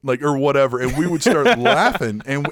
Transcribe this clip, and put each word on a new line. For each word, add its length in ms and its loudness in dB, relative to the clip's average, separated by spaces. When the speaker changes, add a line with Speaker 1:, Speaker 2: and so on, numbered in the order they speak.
Speaker 1:
like, 180 -2
or 160 0
whatever. 400 2
And 180 -4
we 120 -2
would 140 -4
start 240 2
Speaker 2:
<laughs> 120 2
Speaker 1:
laughing. 680 0
And, 260 -4